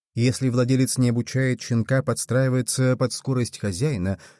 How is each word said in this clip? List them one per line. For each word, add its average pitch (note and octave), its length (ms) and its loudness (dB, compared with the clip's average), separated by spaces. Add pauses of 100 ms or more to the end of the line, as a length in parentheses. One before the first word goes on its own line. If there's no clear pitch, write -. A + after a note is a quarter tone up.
(140)
Если B2 360 0
владелец B2+ 480 2
не B2 100 4
обучает B2 520 -2
щенка B2 440 0
подстраиваться B2+ 920 0
под B2+ 160 0
скорость B2+ 460 -4
хозяина, G2 640 -2 (200)